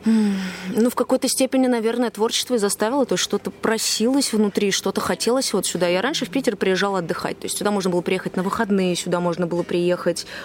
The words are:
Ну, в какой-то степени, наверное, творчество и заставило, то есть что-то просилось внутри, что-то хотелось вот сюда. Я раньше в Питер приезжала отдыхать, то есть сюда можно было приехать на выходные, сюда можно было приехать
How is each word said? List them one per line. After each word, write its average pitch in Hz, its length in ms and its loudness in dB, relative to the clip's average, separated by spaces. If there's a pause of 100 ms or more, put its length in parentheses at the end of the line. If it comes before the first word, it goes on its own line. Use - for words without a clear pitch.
Ну, 202 840 2
в - 60 -4
какой-то 254 340 2
степени, 262 380 2
наверное, 233 420 0
творчество 226 460 -2
и - 20 2
заставило, 214 480 2
то - 80 -2
есть 175 100 0
что-то - 280 -4
просилось 233 840 0
внутри, 208 380 2
что-то 190 280 -2
хотелось 233 540 0
вот 185 120 0
сюда. 175 220 0
Я 180 140 2
раньше 262 240 -2
в - 40 -12
Питер 254 280 0
приезжала 190 420 0
отдыхать, - 400 -4
то - 60 -12
есть - 120 -6
сюда 202 140 0
можно 190 180 0
было 180 120 0
приехать 185 340 -4
на 185 80 -2
выходные, 190 540 0
сюда 175 240 -2
можно 175 260 0
было 170 160 -2
приехать 175 600 0 (200)